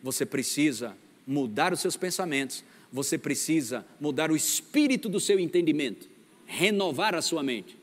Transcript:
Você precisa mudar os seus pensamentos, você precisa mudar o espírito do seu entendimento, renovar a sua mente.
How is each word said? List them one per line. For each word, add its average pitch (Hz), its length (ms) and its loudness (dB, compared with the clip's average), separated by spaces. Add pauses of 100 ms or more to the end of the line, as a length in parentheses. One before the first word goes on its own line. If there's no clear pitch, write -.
Você 127 240 -2
precisa 123 680 0 (280)
mudar 135 480 0
os 165 60 -2
seus 180 180 -2
pensamentos, 160 680 -4 (280)
você 135 240 -2
precisa 143 720 -2 (140)
mudar 151 320 0
o 156 40 2
espírito 254 720 0
do 180 120 0
seu 196 180 4
entendimento, 151 720 0 (360)
renovar 196 720 2
a 160 80 0
sua 160 200 0
mente. 120 400 -4